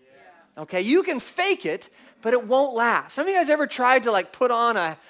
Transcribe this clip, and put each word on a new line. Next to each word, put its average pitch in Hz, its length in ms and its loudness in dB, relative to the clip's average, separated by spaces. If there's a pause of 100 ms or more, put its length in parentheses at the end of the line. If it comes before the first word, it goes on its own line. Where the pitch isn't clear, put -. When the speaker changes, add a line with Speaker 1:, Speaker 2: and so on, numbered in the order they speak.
Speaker 1:
Yeah. - 600 -20
Speaker 2:
Okay, 185 180 -4
you 277 220 4
can 311 160 -4
fake - 460 -4
it, 165 240 -6 (320)
but 226 120 -2
it 240 140 0
won't 262 260 2
last. 226 420 0
Have 311 120 -2
you 392 60 0
guys 339 160 2
ever 302 180 2
tried 254 360 2
to, 233 80 -2
like, 185 220 -2
put 254 180 0
on 233 260 0
a, 160 200 -2 (120)